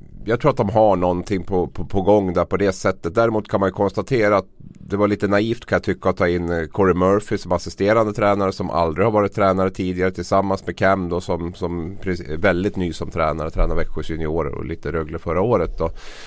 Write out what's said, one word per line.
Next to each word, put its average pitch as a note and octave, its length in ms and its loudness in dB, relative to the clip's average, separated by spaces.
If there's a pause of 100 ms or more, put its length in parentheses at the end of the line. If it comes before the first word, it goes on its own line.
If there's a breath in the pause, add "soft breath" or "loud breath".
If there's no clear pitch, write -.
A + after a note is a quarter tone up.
(260)
jag A#2 140 0
tror C3+ 120 2
att - 60 -2
de G#2 120 0
har G#2+ 260 4
någonting F2+ 480 -2
på, F2+ 240 -2
på, - 180 -8
på G2 160 2
gång F#2+ 320 6
där F2 120 2
på F#2+ 120 -4
det G2 140 2
sättet. F#2+ 440 -2
Däremot A2+ 320 2
kan G#2+ 120 0
man G2 100 4
ju F#2 40 -8
konstatera G#2 640 0
att F#2+ 80 0 (440)
det G2 80 -4
var G#2 100 4
lite G2+ 200 0
naivt, G#2+ 380 0
kan - 100 0
jag G2+ 80 0
tycka, F#2+ 260 -2
att F#2 80 -2
ta F#2 100 2
in, F2 240 0
eh, E2+ 140 -2
Corey F#2 280 2
Murphy G2 440 2
som F2+ 140 -6
assisterande G#2 600 0
tränare, G2+ 380 2
som F#2+ 180 -6
aldrig E2+ 380 0
har A2+ 40 2
varit G#2 240 2
tränare F#2+ 340 2
tidigare, F#2 420 -2
tillsammans F#2+ 540 -2
med F2 120 -6
Cam F#2+ 320 2
då, E2+ 120 -2
som, E2+ 320 -4
som F2 480 -6
precis, F2+ 280 -4
väldigt F2+ 460 0
ny F2+ 180 -2
som D2 180 -8
tränare, D#2 400 -2
tränade E2 240 2
Växjös D#2+ 340 0
juniorer D#2+ 460 -2
och - 100 -8
lite E2 260 -8
Rögle D#2+ 280 -4
förra E2+ 220 -2
året G2+ 360 0
då. D#2+ 140 -2 (360 loud breath)